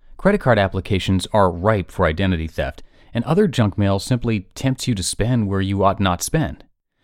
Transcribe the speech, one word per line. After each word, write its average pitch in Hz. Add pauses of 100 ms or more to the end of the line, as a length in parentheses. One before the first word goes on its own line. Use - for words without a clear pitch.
(160)
Credit 202
card 117
applications 95
are 98
ripe 92
for 90
identity 80
theft, - (300)
and 117
other 185
junk 113
mail 98
simply 117 (140)
tempts -
you 123
to 92
spend 110
where 98
you 98
ought 95
not 92
spend. - (400)